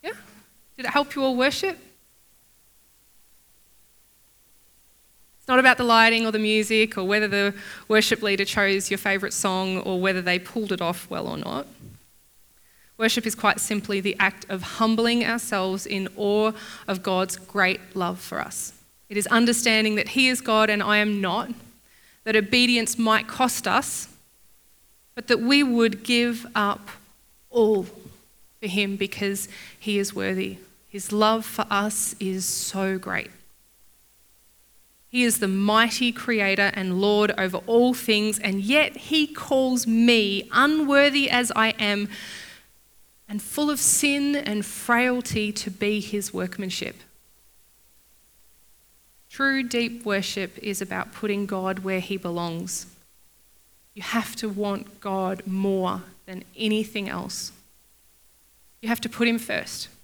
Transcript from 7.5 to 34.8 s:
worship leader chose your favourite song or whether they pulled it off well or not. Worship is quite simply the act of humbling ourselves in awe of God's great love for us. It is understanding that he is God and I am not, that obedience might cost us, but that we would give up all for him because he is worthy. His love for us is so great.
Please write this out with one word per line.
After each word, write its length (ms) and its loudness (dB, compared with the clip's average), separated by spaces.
worship 340 4
leader 240 0
chose 460 0
your 60 -2
favourite 360 -2
song 460 -2
or 200 -4
whether 220 0
they 160 0
pulled 360 -4
it 80 -4
off 280 -4
well 180 -6
or 100 -6
not. 280 -8
Worship 280 2
is 100 -2
quite 260 2
simply 400 -2
the 180 -2
act 300 0
of 120 -6
humbling 600 2
ourselves 600 -2
in 320 -6
awe 340 2
of 120 -4
God's 360 -2
great 580 -2
love 240 -4
for 200 -8
us. 340 -8
It 80 -4
is 100 0
understanding 680 4
that 140 -2
he 200 4
is 100 0
God 300 2
and 120 0
I 160 2
am 220 2
not, 300 -2
that 120 0
obedience 640 4
might 300 4
cost 400 0
us, 400 0
but 120 -12
that 140 4
we 220 6
would 400 2
give 420 2
up 320 0
all 380 2
for 60 -6
him 280 0
because 540 -4
he 200 -2
is 160 -2
worthy. 460 -4
His 240 -10
love 340 2
for 240 -4
us 520 -2
is 240 -4
so 520 -4
great. 340 -6